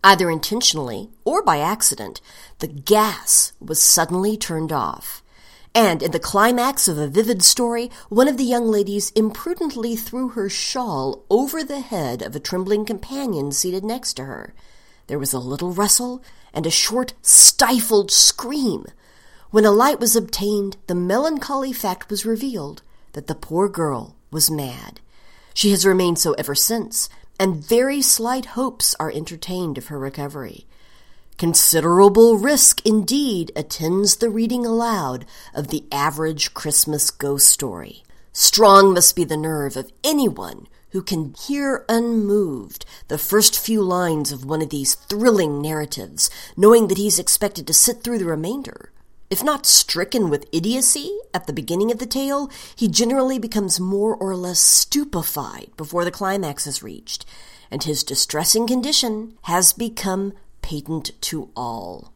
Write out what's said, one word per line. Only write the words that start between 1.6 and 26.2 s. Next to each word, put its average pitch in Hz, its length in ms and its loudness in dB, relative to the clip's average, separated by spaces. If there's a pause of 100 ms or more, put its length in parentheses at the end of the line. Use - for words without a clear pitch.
the 135 80 -6
gas - 920 2
was - 220 -2
suddenly 185 560 2
turned 160 340 -4
off. - 520 -6 (500)
And 190 300 4
in 165 80 -2
the 165 80 -2
climax 240 680 2
of 151 120 -2
a 151 80 -2
vivid 208 340 0
story, 233 480 0 (200)
one 247 180 4
of 269 100 0
the 269 60 -2
young 240 240 0
ladies 202 480 0
imprudently 233 800 -2
threw 247 340 -6
her 226 180 -6
shawl 175 800 -6
over 277 360 0
the 277 160 -8
head 143 420 -6
of 127 140 -10
a 151 40 -8
trembling 196 460 -2
companion 208 680 -6
seated 185 320 -4
next 226 340 -8
to 131 80 -10
her. 110 280 -14 (540)
There 143 100 -6
was 139 160 -4
a 131 60 -4
little 143 340 -6
rustle 247 480 0 (320)
and 160 140 -4
a - 20 -2 (160)
short, 254 280 -2 (100)
stifled 226 880 4
scream. 254 720 0 (640)
When 214 160 6
a 208 60 8
light 247 280 4
was 226 160 2
obtained, 202 680 -2
the 180 80 -4
melancholy 269 800 -2
fact - 380 -6
was 208 160 -6
revealed 180 560 -6 (300)
that 147 120 -12
the - 80 -6
poor 180 340 -2
girl 147 480 -4 (140)
was 156 220 0
mad. 135 480 -10 (560)
She 202 160 4
has 185 120 2
remained 185 360 4
so 160 140 2